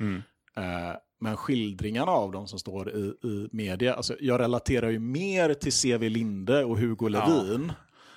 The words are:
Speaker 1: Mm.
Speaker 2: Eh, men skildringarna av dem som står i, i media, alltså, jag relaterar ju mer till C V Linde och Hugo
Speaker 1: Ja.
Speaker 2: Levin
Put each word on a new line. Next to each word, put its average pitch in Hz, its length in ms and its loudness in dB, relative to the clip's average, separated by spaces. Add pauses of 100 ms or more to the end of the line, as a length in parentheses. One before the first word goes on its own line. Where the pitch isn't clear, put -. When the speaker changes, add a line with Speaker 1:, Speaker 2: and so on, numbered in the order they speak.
Speaker 1:
Mm. 101 220 -2 (340)
Speaker 2:
Eh, 87 400 -6 (240)
men 107 160 -2
skildringarna 110 760 -2
av 104 200 2
dem 98 160 -8
som 98 100 -10
står 95 320 -8
i, 104 240 -4 (140)
i 104 240 -4
media, 107 420 0
alltså, 120 260 -4
jag 127 200 2
relaterar 120 500 2
ju 113 80 0
mer 160 560 2
till 139 180 -2
C 120 260 4
V 113 100 2
Linde 113 560 2
och 113 140 0
Hugo 113 320 0
Speaker 1:
Ja. 107 160 2
Speaker 2:
Levin 135 460 2 (440)